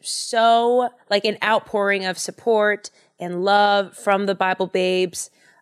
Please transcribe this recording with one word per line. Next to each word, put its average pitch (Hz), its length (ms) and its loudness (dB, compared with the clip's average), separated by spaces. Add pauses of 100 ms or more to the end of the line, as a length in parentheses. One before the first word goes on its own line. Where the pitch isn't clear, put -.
so, 233 840 2 (220)
like, 202 140 0
an 214 180 -2
outpouring 202 640 0
of 180 120 -6
support 208 720 -2 (280)
and 175 260 -6
love 202 520 2
from 202 300 0
the 190 100 -2
Bible 185 320 -2
Babes. 185 640 -2 (320)